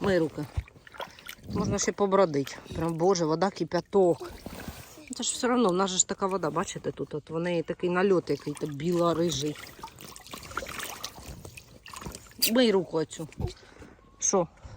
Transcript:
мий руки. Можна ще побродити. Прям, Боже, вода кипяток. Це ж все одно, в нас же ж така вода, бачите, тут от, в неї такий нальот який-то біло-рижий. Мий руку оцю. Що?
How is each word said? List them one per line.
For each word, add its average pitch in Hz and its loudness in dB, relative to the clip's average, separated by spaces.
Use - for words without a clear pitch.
мий 185 4
руки. 151 0
Можна 202 0
ще 196 0
побродити. 190 2
Прям, 165 0
Боже, 175 4
вода 160 2
кипяток. 175 2
Це 247 -8
ж - 0
все 254 2
одно, 240 6
в 175 4
нас 185 2
же 185 -4
ж - 2
така 196 -2
вода, 180 0
бачите, 151 -4
тут - -10
от, 151 -8
в 160 -4
неї 170 0
такий 180 -2
нальот 180 4
який-то 147 -4
біло-рижий. 156 0
Мий 233 6
руку 185 2
оцю. 160 -4
Що? 180 2